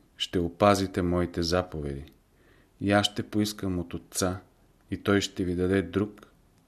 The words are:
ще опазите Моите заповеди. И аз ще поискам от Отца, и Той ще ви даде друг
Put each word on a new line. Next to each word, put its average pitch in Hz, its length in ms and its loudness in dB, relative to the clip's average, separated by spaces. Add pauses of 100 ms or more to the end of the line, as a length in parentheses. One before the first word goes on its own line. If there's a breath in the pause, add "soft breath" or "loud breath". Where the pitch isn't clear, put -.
(180)
ще - 220 -4
опазите 95 640 2
Моите 87 420 0
заповеди. 78 680 -4 (680 soft breath)
И 101 100 0
аз 101 140 4
ще - 180 -6
поискам 101 560 -2
от 85 140 -8
Отца, 92 480 -4 (500)
и 95 120 -8
Той 101 180 4
ще - 220 -6
ви 87 120 -2
даде 92 260 2
друг 98 460 -4 (400)